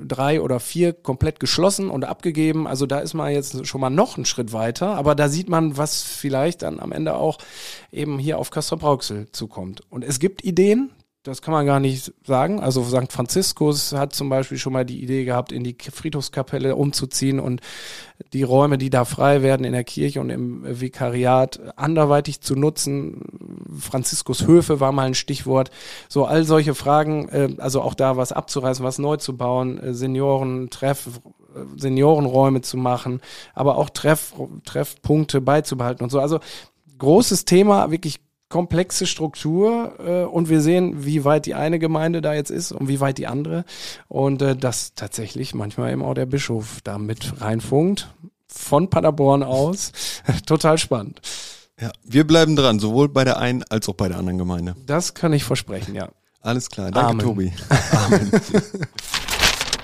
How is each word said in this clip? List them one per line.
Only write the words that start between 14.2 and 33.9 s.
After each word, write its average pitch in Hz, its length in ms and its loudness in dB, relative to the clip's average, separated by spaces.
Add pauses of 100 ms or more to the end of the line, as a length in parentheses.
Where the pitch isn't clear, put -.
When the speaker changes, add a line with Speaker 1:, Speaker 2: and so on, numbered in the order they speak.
Speaker 1:
Beispiel 135 300 -2
schon 131 160 -4
mal 131 100 0
die 123 180 -8
Idee 131 220 -2
gehabt, 123 300 -2
in 127 100 -6
die 123 100 -6
K-, - 160 -18
Friedhofskapelle 139 840 -4
umzuziehen 135 640 0
und 127 220 -4 (720)
die 135 100 0
Räume, 135 340 6
die 135 120 -2
da 127 160 4
frei 139 360 4
werden 131 240 2
in 123 60 -2
der 123 140 -2
Kirche 143 340 -4
und 131 100 -4
im 123 520 -6
Vikariat, 127 800 2 (160)
anderweitig 147 640 2
zu 135 160 -2
nutzen. 143 640 -2 (580)
Franziskus - 680 -4
Höfe 160 340 6
war 135 100 2
mal 139 140 2
ein 131 80 0
Stichwort. 131 580 -2 (380)
So 139 160 2
all 160 180 4
solche 151 320 4
Fragen, 151 540 2
äh, 139 280 0
also 135 240 -2
auch 131 120 -2
da 131 240 2
was 127 160 -2
abzureißen, 127 500 -2
was 131 160 -4
neu 147 160 0
zu 135 220 -6
bauen, 127 440 -2
äh, 131 120 -6
Seniorentreff-, 131 1300 -2 (340)
äh, 135 240 -14
Seniorenräume 135 800 4
zu - 160 -8
machen, 123 460 -2 (320)
aber 135 240 2
auch 147 120 0
Treff-, - 440 0 (320)